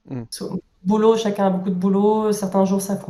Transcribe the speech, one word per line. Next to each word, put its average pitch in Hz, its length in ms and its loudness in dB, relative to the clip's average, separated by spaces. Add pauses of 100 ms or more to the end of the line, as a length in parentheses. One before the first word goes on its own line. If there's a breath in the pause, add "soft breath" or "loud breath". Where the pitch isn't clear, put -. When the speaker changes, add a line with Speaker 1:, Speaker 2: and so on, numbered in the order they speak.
Speaker 1:
Mm. 127 200 -8
Speaker 2:
so-, 185 300 -10 (240)
boulot, 214 340 4
chacun 202 300 0
a - 20 4
beaucoup 185 220 -2
de 180 40 -2
boulot, 208 560 2
certains 196 340 0
jours, 190 160 0
ça, 190 180 -6 (100)